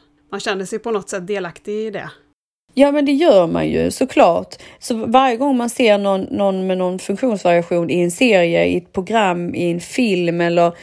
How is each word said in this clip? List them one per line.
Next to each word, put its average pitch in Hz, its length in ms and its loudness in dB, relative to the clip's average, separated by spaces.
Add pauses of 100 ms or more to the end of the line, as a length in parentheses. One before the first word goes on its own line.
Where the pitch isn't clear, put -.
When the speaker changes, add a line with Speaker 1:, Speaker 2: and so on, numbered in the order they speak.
(300)
Speaker 1:
Man 196 100 -10
kände 190 260 -6
sig 214 120 -8
på 233 120 -8
något 202 180 -6
sätt 185 180 -8
delaktig 196 460 -8
i 220 180 -6
det. 165 200 -12 (640)
Speaker 2:
Ja, 285 180 6
men 294 120 2
det 285 80 2
gör 269 340 6
man 165 220 -2
ju, 160 220 0
såklart. 190 640 2 (240)
Så - 160 -6
varje 226 420 2
gång 269 200 0
man 240 140 -2
ser 214 280 4
någon, 196 220 0
någon 190 460 -2
med 185 120 -2
någon 185 200 -2
funktionsvariation 180 920 0
i 175 100 0
en 175 100 0
serie, 170 540 2
i 175 120 0
ett 175 160 -8
program, 180 640 -2
i 175 160 -2
en 175 100 -4
film, 175 600 -2
eller, 170 320 2 (100)